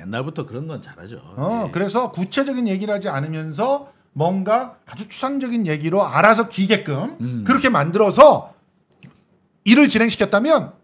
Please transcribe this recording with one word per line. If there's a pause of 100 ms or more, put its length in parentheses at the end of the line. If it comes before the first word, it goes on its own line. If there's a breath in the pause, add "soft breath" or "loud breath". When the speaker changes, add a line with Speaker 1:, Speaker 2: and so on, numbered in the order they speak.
Speaker 1:
옛날부터
그런
건
잘하죠. (160)
Speaker 2:
어,
Speaker 1:
예.
Speaker 2:
그래서
구체적인
얘기를
하지
않으면서 (220 soft breath)
뭔가 (100)
아주
추상적인
얘기로
알아서
기게끔
Speaker 1:
음.
Speaker 2:
그렇게
만들어서 (1080)
일을
진행시켰다면 (100)